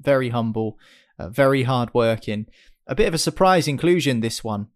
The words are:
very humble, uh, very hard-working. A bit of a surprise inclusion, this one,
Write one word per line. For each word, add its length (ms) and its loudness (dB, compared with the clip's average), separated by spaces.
very 300 0
humble, 480 -4
uh, 100 -10
very 340 2
hard-working. 840 -2
A 80 -6
bit 140 2
of 60 -4
a 40 -2
surprise 480 2
inclusion, 540 0
this 240 -4
one, 320 -6